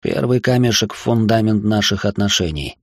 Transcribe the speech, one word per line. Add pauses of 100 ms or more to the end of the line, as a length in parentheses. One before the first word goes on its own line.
первый
камешек
в
фундамент
наших
отношений.